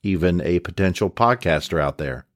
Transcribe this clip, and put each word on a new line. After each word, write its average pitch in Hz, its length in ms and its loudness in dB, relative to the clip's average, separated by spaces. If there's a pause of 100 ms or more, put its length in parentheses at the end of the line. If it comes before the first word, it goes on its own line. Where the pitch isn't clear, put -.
even 87 400 2
a 87 180 0
potential 95 480 0
podcaster 87 720 0
out 71 200 -2
there 65 260 -8 (100)